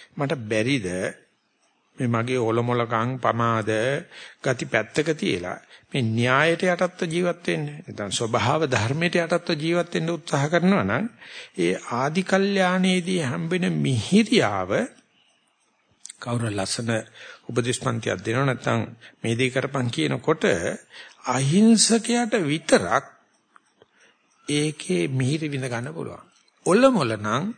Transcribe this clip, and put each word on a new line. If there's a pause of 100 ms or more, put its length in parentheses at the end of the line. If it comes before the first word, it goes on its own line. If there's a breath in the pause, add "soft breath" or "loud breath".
(120)
මට
බැරිද (1120)
මේ
මගේ
ඔලොමොලකම් (100)
පමාද (680 loud breath)
ගති
පැත්තක
තියලා (300 loud breath)
මේ
න්‍යායට
යටත්ව
ජීවත්
වෙන්න, (120)
නැත්නම්
ස්වභාව
ධර්මයට
යටත්ව
ජීවත්
වෙන්න
උත්සාහ
කරනවා
නම් (500 loud breath)
ඒ (180)
ආදි
කල්යාණයේදී
හම්බෙන (100)
මිහිරියාව (1400)
කවුරු
ලස්සන (520 loud breath)
උපදේශ
පන්තියක්
දෙනවා
නැත්නම් (360 loud breath)
මේ
දේ
කරපන්
කියනකොට (800 loud breath)
අහිංසකයට
විතරක් (1400 soft breath)
ඒකේ
මිහිරි
විඳ
ගන්න
පුළුවන්. (420)
ඔලොමොල
නම් (140)